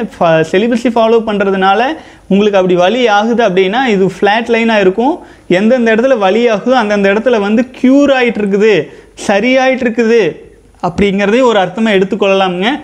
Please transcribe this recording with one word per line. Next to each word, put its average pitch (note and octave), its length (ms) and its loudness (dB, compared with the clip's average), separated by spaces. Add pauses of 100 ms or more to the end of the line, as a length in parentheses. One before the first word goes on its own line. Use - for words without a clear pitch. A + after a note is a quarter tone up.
ஃப-, D#3+ 500 0
celibacy A#3 420 0
follow A3+ 320 2
பண்றதுனால G3 560 0 (460)
உங்களுக்கு G3+ 300 2
அப்படி F#3 180 2
வலி G#3+ 320 0
ஆகுது A3 420 0
அப்படின்னா, F#3+ 360 0
இது G3+ 200 0
flat G#3 420 -2
லைனா A3+ 320 0
இருக்கும். A3+ 400 0 (280)
எந்தெந்த A3+ 480 2
இடத்துல B3+ 220 0
வலி G#3+ 320 0
ஆகுதோ, A3 220 -2
அந்தந்த G#3 420 0
இடத்துல A3 260 0
வந்து G#3+ 320 0
cure C#4 380 2
ஆயிட்டு B3 280 0
இருக்குது, G#3 360 0 (420)
சரியாயிட்டு B3+ 680 0
இருக்குது A#3 380 0 (600)
அப்படிங்கிறதே G3 580 0
ஒரு A#3 180 2
அர்த்தமா F#3+ 320 -2
எடுத்துக்கொள்ளலாமுங்க. G3 760 0 (160)